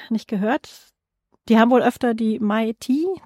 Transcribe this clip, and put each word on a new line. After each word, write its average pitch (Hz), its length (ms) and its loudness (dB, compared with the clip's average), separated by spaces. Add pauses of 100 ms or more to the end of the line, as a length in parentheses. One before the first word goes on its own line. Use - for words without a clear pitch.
nicht 220 180 -6
gehört. 214 420 -4 (800)
Die 226 80 6
haben 240 140 6
wohl 247 100 4
öfter 247 320 0
die 220 260 -2
Mai 220 400 -2
T 294 260 -2 (200)